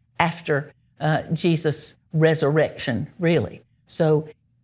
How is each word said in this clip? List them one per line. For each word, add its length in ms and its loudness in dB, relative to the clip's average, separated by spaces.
after, 520 0
uh, 220 0
Jesus' 640 -2
resurrection, 920 2
really. 440 0
So 420 0